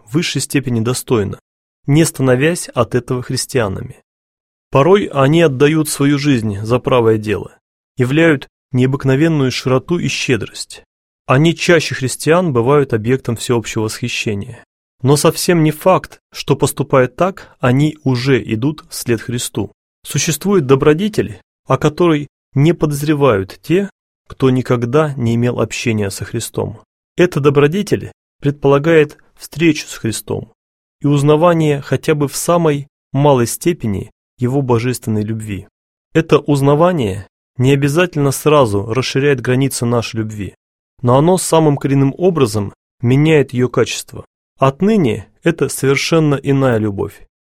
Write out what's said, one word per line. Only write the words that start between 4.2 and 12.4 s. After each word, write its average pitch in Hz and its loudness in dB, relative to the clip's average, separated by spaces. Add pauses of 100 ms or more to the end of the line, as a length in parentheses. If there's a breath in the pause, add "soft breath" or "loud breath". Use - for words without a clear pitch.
Порой 180 4
они 143 2
отдают 147 2
свою 143 0
жизнь 117 0
за 107 -2
правое 113 2
дело, 104 -6 (380)
являют 143 2 (220)
необыкновенную 135 0
широту 131 -2
и 156 -4
щедрость. - -6 (440)
Они 156 2
чаще 165 0
христиан 156 -2